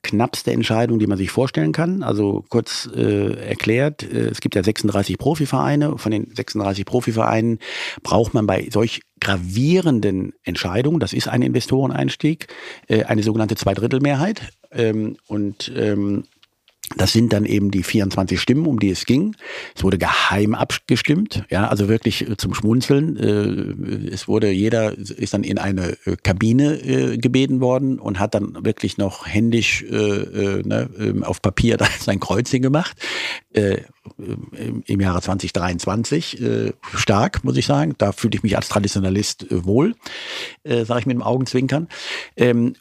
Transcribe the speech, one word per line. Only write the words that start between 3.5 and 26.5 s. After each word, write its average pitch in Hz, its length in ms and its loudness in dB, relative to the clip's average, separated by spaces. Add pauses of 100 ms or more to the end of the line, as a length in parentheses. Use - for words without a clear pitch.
äh, 113 280 -2
es 107 120 -8
gibt - 140 0
ja 98 80 4
sechsunddreißig 101 560 0
Profivereine. 143 800 2
Von 107 120 -2
den 107 220 -2
sechsunddreißig 98 520 -2
Profivereinen 113 720 2 (420)
braucht 104 320 2
man 110 140 2
bei 95 240 0
solch 110 300 0 (180)
gravierenden 101 1200 2
Entscheidungen, 117 580 0
das 113 140 -2
ist 127 140 -2
ein 123 160 2
Investoreneinstieg, 135 1040 0 (400)
äh, 110 160 4
eine 107 180 2
sogenannte 107 320 0
Zweidrittelmehrheit. 135 1000 0 (200)
Ähm, 110 460 -2 (100)
und, 101 480 -4
ähm, 101 480 0 (720)
das 95 160 2
sind 113 200 0
dann 104 120 2
eben 101 260 0
die 95 100 0
vierundzwanzig 95 600 0
Stimmen, 151 260 2
um 131 100 2
die 101 120 2
es 90 160 -4
ging. 180 300 2 (380)
Es - 100 -6
wurde 92 140 2
geheim 104 560 2
abgestimmt, - 960 0
ja, 101 200 2
also 101 180 2
wirklich, 113 420 0
äh, 107 80 -4
zum 92 160 -2
Schmunzeln. 135 640 2
Äh, 101 920 -2
es - 180 -10
wurde, 104 240 2
jeder 107 440 2
ist - 380 -6
dann 101 100 0
in 98 140 -4
eine, 92 480 -2
äh, 92 160 0
Kabine, 117 640 2